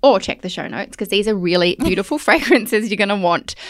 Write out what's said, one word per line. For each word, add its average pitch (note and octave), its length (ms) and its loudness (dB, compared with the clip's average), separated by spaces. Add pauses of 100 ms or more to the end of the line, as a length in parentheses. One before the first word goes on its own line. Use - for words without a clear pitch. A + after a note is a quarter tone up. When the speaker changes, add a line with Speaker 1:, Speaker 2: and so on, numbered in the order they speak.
Speaker 1:
or B3+ 160 6
check - 220 -6
the F#3 80 -8
show E3+ 180 -8
notes - 300 -10
'cause G3+ 120 -8
these G3+ 200 0
are G#3+ 80 0
really F3 420 2
Speaker 2:
<laughs> B3+ 60 -2
Speaker 1:
beautiful F#3+ 340 -2
fragrances A3+ 680 2
you're G3 80 -4
gonna G3+ 180 0
want F3 400 -2 (160)